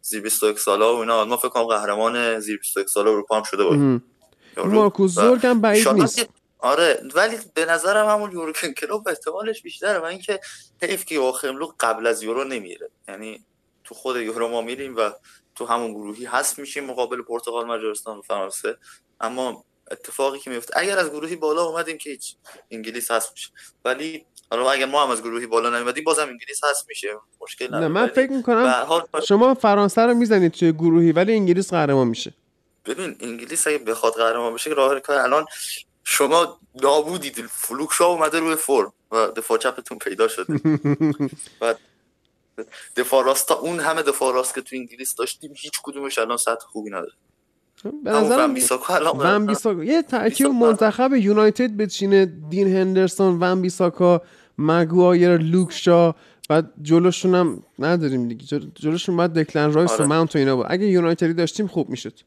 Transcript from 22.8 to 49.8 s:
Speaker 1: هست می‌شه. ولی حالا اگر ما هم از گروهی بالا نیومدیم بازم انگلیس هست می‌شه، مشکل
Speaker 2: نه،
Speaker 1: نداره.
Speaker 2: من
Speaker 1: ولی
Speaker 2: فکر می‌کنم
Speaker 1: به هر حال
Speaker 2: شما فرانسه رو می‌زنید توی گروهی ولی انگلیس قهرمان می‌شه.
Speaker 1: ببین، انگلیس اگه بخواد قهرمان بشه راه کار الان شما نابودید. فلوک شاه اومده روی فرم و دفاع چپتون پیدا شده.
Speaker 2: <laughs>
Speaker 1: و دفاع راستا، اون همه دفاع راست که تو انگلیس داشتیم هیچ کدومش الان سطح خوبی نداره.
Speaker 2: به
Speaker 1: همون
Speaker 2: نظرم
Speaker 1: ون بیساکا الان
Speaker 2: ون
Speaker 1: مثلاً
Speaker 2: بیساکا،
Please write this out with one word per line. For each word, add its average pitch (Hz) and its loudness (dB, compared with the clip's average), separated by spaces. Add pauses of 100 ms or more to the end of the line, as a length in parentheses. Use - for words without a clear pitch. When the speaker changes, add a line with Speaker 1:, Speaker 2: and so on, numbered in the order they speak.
Speaker 1:
هست 110 -2
می‌شه. - -18 (360)
ولی 151 -6 (260)
حالا 123 2
اگر 135 0
ما 143 2
هم 131 2
از 113 -2
گروهی 117 -6
بالا 117 0
نیومدیم 123 -4
بازم 156 0
انگلیس 135 -8
هست 143 -4
می‌شه، - -10 (340)
مشکل - -10
Speaker 2:
نه، 123 -6
Speaker 1:
نداره. 165 -2
Speaker 2:
من 175 0
Speaker 1:
ولی 247 0
Speaker 2:
فکر 269 0
می‌کنم 240 0
Speaker 1:
به 254 4
هر 123 2
حال 165 0 (240)
Speaker 2:
شما 233 6
فرانسه 208 2
رو 240 4
می‌زنید 208 4
توی 165 2
گروهی 165 4
ولی 190 2
انگلیس 190 2
قهرمان 139 2
می‌شه. - -6 (520)
Speaker 1:
ببین، 147 -8
انگلیس 120 -6
اگه 151 0
بخواد 113 -2
قهرمان 117 0
بشه 151 -6
راه 139 2
کار 143 -2
الان 135 2 (580)
شما 165 0 (220)
نابودید. 143 0
فلوک 143 -8
شاه 175 4
اومده 160 0
روی 160 0
فرم 131 0 (180)
و 110 2
دفاع 113 -2
چپتون 123 -4
پیدا 104 -2
شده. 110 -4
Speaker 2:
<laughs> 143 -2
Speaker 1:
و 117 0 (1200)
دفاع 123 2
راستا، 135 2
اون 170 -6
همه 160 -2
دفاع 139 0
راست 127 -2
که 131 -6
تو 131 -14
انگلیس 123 -10
داشتیم 139 -8
هیچ - -14 (100)
کدومش 139 -8
الان 117 -2
سطح 117 -4
خوبی 107 -12
نداره. 92 -10 (920)
Speaker 2:
به 214 -4
Speaker 1:
همون 220 4
Speaker 2:
نظرم 254 4
Speaker 1:
ون 285 0
بیساکا 254 -2
الان 156 2
Speaker 2:
ون 143 -4
Speaker 1:
مثلاً 190 4
Speaker 2:
بیساکا، 202 -2